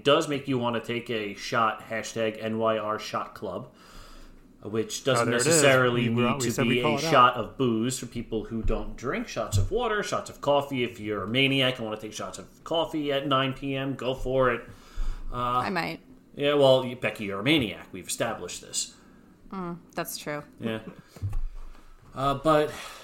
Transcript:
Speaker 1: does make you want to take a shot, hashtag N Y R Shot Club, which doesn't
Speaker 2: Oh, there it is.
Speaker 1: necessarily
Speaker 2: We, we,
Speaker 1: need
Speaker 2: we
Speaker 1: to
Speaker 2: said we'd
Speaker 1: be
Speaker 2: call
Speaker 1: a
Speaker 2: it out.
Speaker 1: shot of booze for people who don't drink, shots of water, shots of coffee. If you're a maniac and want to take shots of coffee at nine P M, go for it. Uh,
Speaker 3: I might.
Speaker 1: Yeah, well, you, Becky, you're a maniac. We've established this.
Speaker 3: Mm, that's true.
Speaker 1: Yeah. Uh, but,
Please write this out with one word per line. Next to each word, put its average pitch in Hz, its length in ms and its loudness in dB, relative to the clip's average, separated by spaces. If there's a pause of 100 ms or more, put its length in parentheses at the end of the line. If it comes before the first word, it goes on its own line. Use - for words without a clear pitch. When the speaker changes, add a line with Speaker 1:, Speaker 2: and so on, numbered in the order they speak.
Speaker 1:
does 147 240 4
make 143 200 -4
you 135 80 2
want 120 200 0
to 113 40 -4
take 120 300 -6
a 107 240 -4
shot, 110 560 0
hashtag 110 520 -4
N 110 160 -2
Y 110 200 2
R 107 200 -2
Shot - 360 -8
Club, 101 400 -10 (880)
which 107 420 -4
doesn't 123 180 4
Speaker 2:
Oh, - 80 4
there 120 60 2
it 120 40 2
is. 123 60 2
Speaker 1:
necessarily 131 640 6
Speaker 2:
We, 117 60 2
we, 123 140 4
Speaker 1:
need 139 40 2
Speaker 2:
we 139 60 -6
Speaker 1:
to 120 120 -2
Speaker 2:
said 120 140 2
we'd 113 100 4
Speaker 1:
be 123 60 0
Speaker 2:
call 151 140 2
Speaker 1:
a - 20 0
Speaker 2:
it 147 80 -2
out. 165 40 0
Speaker 1:
shot 127 260 8
of 98 200 -6
booze 120 420 0
for - 60 -10
people 113 400 -6
who 113 180 -6
don't 107 320 0
drink, 175 320 -6
shots 107 300 -4
of 98 140 4
water, 214 320 0
shots 110 260 -4
of - 140 -16
coffee. 139 420 2
If 113 160 -6
you're 104 240 -4
a - 20 -6
maniac 131 520 2
and 113 100 -6
want 107 100 -6
to 107 80 -10
take 107 80 -12
shots 95 240 -10
of 95 80 -14 (160)
coffee 156 480 -2
at 139 160 0
nine 131 280 2
P 139 200 -6
M, 135 200 -4
go 127 200 -2
for 127 380 2
it. 117 100 -2 (680)
Uh, 123 40 -6
Speaker 3:
I 123 340 0
might. 165 300 -4 (340)
Speaker 1:
Yeah, 143 200 2
well, 131 300 8
you, 123 100 -6
Becky, 110 300 -4
you're 98 160 -4
a - 20 -6
maniac. 113 480 0
We've 90 160 -12
established 98 540 -6
this. - 340 -8 (580)
Speaker 3:
Mm, 175 260 -8 (160)
that's 170 220 -8
true. 147 280 -8 (160)
Speaker 1:
Yeah. 113 180 -4 (1400)
Uh, 139 200 0
but, 151 360 2 (340)